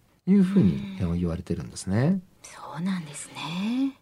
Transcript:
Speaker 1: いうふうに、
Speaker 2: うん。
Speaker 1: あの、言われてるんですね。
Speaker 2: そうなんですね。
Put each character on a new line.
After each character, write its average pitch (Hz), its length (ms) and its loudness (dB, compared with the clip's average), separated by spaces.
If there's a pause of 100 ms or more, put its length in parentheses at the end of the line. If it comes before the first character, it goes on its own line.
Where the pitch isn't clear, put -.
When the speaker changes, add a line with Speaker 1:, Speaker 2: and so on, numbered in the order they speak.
(260)
Speaker 1:
い 185 80 6
う 202 80 8
ふ 190 160 2
う - 40 8
に、 139 380 0
Speaker 2:
う - 20 -4
ん。 87 40 2
Speaker 1:
あ - 20 0
の、 85 80 0
言 87 120 0
わ 82 60 -2
れ 82 80 -4
て - 120 -4
る 85 80 -4
ん 60 80 -12
で - 80 -16
す - 80 -12
ね。 139 340 2 (220)
Speaker 2:
そ - 180 -20 (180)
う - 40 -6
な 190 160 -2
ん 160 80 -8
で 147 80 -16
す - 140 -14
ね。 208 720 -4